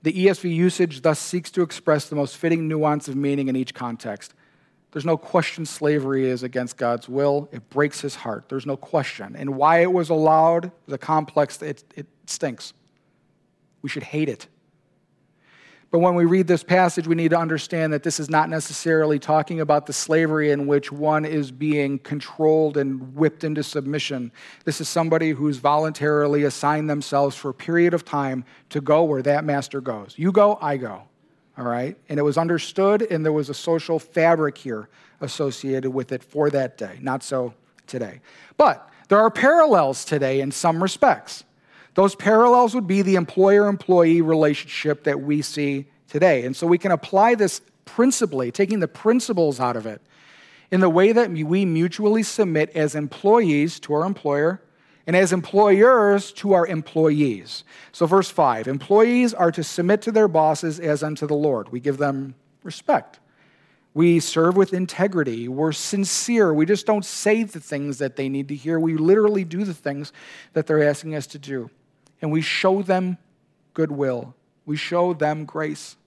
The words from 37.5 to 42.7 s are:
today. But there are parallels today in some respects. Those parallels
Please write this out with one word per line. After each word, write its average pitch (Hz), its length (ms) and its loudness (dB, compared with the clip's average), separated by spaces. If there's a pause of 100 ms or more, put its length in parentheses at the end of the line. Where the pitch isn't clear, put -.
today. 117 340 -10 (360)
But 247 300 2 (200)
there 202 100 4
are 220 140 6
parallels 240 720 4
today 135 340 0
in 139 120 -4
some 165 320 0
respects. - 640 0 (500)
Those 190 200 2
parallels 240 600 4